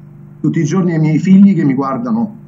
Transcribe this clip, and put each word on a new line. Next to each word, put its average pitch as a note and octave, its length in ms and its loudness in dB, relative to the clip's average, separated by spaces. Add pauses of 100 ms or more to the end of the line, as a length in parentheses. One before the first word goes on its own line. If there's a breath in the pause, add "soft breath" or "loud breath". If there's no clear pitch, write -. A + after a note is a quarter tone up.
(420)
tutti D3+ 180 -2
i D#3+ 60 -2
giorni F3+ 260 -2
ai D#3+ 80 -2
miei D#3 200 0
figli F#3+ 360 4
che D3 80 -2
mi C#3 100 0
guardano A#2+ 600 -6 (120)